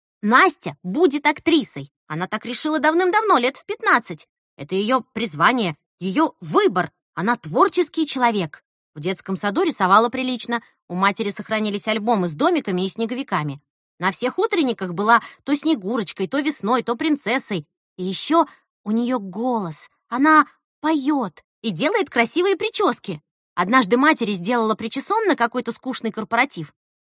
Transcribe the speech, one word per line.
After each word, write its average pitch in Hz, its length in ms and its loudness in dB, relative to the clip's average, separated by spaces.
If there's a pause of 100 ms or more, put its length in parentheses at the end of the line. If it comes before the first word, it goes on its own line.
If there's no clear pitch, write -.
(220)
Настя 233 640 2
будет 285 420 2
актрисой. 294 640 0 (160)
Она 165 200 -6
так 220 180 -8
решила 302 340 -2
давным-давно, 359 580 4
лет 262 200 0
в - 80 -18
пятнадцать. 359 640 -2 (300)
Это 147 180 -8
ее 226 260 2 (120)
призвание, 190 600 0 (240)
ее 196 420 0
выбор. 185 500 2 (240)
Она 220 220 -2
творческий 311 680 0
человек. 233 580 -2 (320)
В 151 40 -12
детском 185 360 -6
саду 208 280 -2
рисовала 214 460 4
прилично. 240 520 -4 (280)
У 175 60 -8
матери 196 340 0
сохранились 214 580 -4
альбомы 214 400 0
с 160 60 -6
домиками 240 480 0
и 196 80 -2
снеговиками. 196 720 -4 (380)
На 185 120 0
всех 240 280 -4
утренниках 254 540 0
была 214 280 4 (220)
то 285 120 0
Снегурочкой, 220 720 -2
то 277 120 -2
Весной, 254 440 0
то 233 120 -4
принцессой. 247 720 -2 (300)
И 180 60 -8
еще 269 440 0 (360)
у 208 80 -6
нее 240 280 0
голос. 196 720 -4 (180)
Она 294 400 4 (340)
поет 285 640 0 (180)
и 226 80 -2
делает 285 400 0
красивые 339 480 2
прически. 320 640 -2 (340)
Однажды 220 420 2
матери 262 360 2
сделала 220 400 0
причесон 285 540 -2
на 311 80 4
какой-то 233 360 -2
скучный 226 400 -6
корпоратив. 220 640 -2 (280)